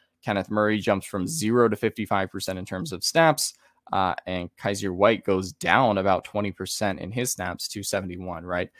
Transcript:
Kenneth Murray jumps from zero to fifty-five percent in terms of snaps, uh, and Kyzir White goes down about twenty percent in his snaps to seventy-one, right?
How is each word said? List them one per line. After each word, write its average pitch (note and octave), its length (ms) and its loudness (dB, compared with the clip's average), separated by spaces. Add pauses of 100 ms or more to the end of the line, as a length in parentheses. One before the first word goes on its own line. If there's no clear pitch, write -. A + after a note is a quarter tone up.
(260)
Kenneth G2+ 240 -2
Murray G#2+ 300 2
jumps G2 260 0
from F#2 220 -4
zero A2+ 420 2
to G#2+ 60 0
fifty-five G2+ 560 -2
percent F#2+ 260 -6
in F#2 80 -8
terms F#2+ 260 -6
of - 120 -8
snaps, D#3+ 500 2 (400)
uh, F#2 220 2 (100)
and F2+ 320 -4
Kyzir G2+ 340 -2
White G2 320 4
goes F#2+ 280 0
down G#2+ 480 4
about F#2+ 240 2
twenty G2+ 280 -4
percent F#2+ 480 -4
in G2 120 -8
his B2 220 -4
snaps F2+ 340 -6
to G2+ 160 -10
seventy-one, F2+ 600 -6
right? F2+ 360 -4